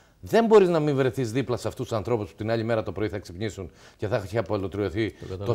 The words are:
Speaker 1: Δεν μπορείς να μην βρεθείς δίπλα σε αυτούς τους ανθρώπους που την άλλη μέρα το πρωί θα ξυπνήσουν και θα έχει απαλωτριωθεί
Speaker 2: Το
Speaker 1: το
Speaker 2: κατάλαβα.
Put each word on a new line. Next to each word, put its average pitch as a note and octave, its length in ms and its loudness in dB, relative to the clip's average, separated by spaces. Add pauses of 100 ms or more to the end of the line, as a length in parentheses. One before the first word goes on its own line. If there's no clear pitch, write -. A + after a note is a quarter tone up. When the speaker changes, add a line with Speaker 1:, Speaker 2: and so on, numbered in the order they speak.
(220)
Speaker 1:
Δεν G#3+ 240 4
μπορείς G3+ 240 8
να E3+ 100 2
μην D3+ 160 2
βρεθείς C3 360 0
δίπλα A#2+ 260 -2
σε - 100 -4
αυτούς A#2 200 -8
τους A2+ 100 -2
ανθρώπους G#2+ 320 -2
που - 60 -20
την G#2+ 160 -4
άλλη A2+ 120 0
μέρα A2+ 200 0
το G#2 80 -8
πρωί G2 180 -2
θα G#2 100 -6
ξυπνήσουν F#2 520 -10 (260)
και G#2+ 100 -4
θα A2 80 -2
έχει G2 220 -4
απαλωτριωθεί G2 760 -2
Speaker 2:
Το - 80 -16
Speaker 1:
το - 100 -16
Speaker 2:
κατάλαβα. G2 260 -4